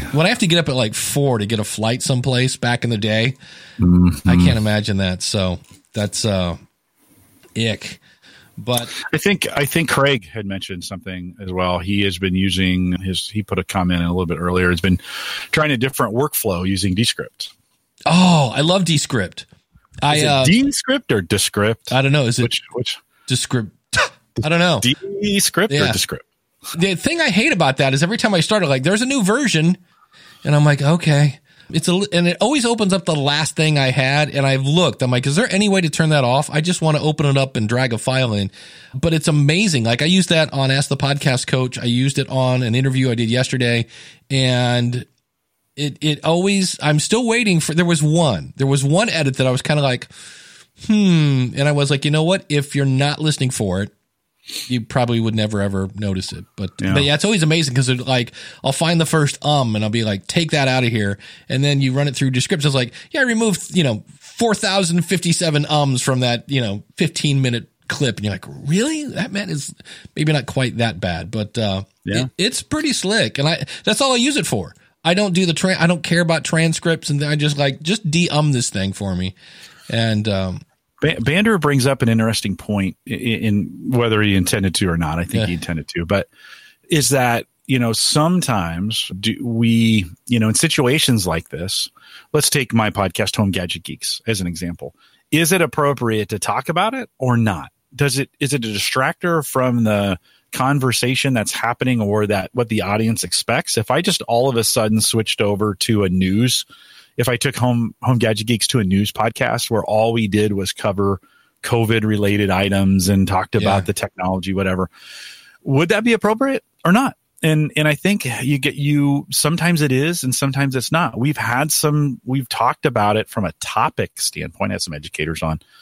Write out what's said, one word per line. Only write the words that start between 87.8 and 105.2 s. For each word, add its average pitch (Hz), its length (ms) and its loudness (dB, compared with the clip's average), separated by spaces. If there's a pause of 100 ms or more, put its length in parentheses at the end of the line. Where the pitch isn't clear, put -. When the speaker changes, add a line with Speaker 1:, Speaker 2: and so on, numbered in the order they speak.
Speaker 2:
sometimes 113 1200 0 (100)
do 107 220 -2
we, 113 640 2 (200)
you 120 140 0
know, 110 80 2
in 107 60 2
situations 127 720 0
like 82 240 -4
this, 85 380 -6 (440)
let's 147 180 0
take 135 240 -2
my 107 160 2
podcast, 95 460 -2
Home 101 140 2
Gadget 87 340 -4
Geeks, - 420 -8
as 107 140 -2
an 90 60 -4
example. 87 480 -8 (360)
Is 160 220 2
it 185 80 4
appropriate 123 680 0
to 107 80 -4
talk 113 300 -4
about 202 260 -2
it 254 240 -10
or 123 180 2
not? 107 340 0 (240)
Does 135 240 0
it, 139 120 -4 (100)
is 139 120 -4
it 131 120 -2
a 110 40 -6
distractor 139 760 -2
from 123 400 0
the 101 340 2 (340)
conversation 131 800 0
that's 107 180 -2
happening 120 480 -2
or 104 260 0
that 98 260 -2
what 123 160 -2
the 107 140 -2
audience 107 420 0
expects? - 520 -2
If 110 140 0
I 139 100 2
just 180 220 -2
all 117 260 0
of 123 80 0
a 113 80 2
sudden 110 360 0
switched - 400 0